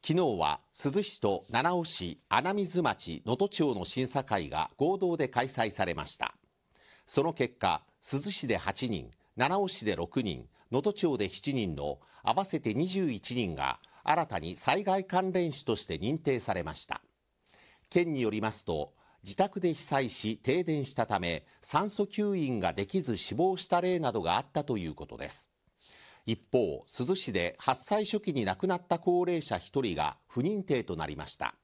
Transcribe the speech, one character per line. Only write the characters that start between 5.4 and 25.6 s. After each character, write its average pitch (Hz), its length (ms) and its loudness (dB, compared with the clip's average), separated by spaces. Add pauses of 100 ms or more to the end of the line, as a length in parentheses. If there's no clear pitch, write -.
催 117 220 0
さ 98 160 0
れ 85 80 -2
ま 78 120 -6
し - 120 -10
た。 - 180 -6 (720)
そ - 160 2
の 165 80 2
結 127 240 -2
果、 85 300 0 (160)
珠 - 200 -2
洲 202 120 -4
市 - 160 -4
で 101 80 4
八 98 320 -2
人、 73 220 -4 (260)
七 160 240 2
尾 185 80 0
市 - 160 -4
で 101 100 2
六 87 260 -2
人、 76 280 -4 (220)
能 123 80 2
登 202 140 0
町 160 240 0
で 98 120 0
七 - 240 -4
人 98 240 -2
の 71 220 -4 (220)
合 113 120 2
わ 196 100 2
せ 170 160 -2
て 110 140 -2
二 143 120 2
十 185 260 0
一 110 220 -6
人 101 220 0
が 69 240 -2 (240)
新 160 240 2
た 92 120 -4
に 85 180 -6
災 175 260 2
害 190 220 0
関 185 260 0
連 175 220 0
死 - 100 -6
と 113 140 0
し - 80 -6
て 80 120 -4
認 117 200 -2
定 131 240 0
さ - 120 -4
れ 90 100 -2
ま 78 120 -6
し - 100 -12
た。 - 160 -8 (880)
県 175 220 4
に 135 100 0
よ 110 80 4
り 107 120 -2
ま 110 100 0
す - 140 -12
と、 76 260 -2 (320)
自 - 140 -8
宅 202 240 2
で 170 120 2
被 - 80 -6
災 135 280 2
し、 110 260 -2
停 151 300 2
電 151 180 0
し - 120 -6
た 113 120 0
た 98 140 2
め、 85 240 -2 (160)
酸 185 280 0
素 208 140 -2
吸 202 320 0
引 131 240 0
が 87 140 2
で 98 140 -2
き 190 140 0
ず 120 140 0
死 - 200 -2
亡 185 200 2
し - 140 -6
た 175 100 4
例 180 200 2
な 135 120 0
ど 110 100 0
が 85 140 2
あ 117 60 2
っ - 100 -8
た 147 140 -2
と 123 120 0
い 90 80 -2
う 78 100 -6
こ - 100 -12
と - 100 -14
で - 140 -8
す。 - 200 -14 (760)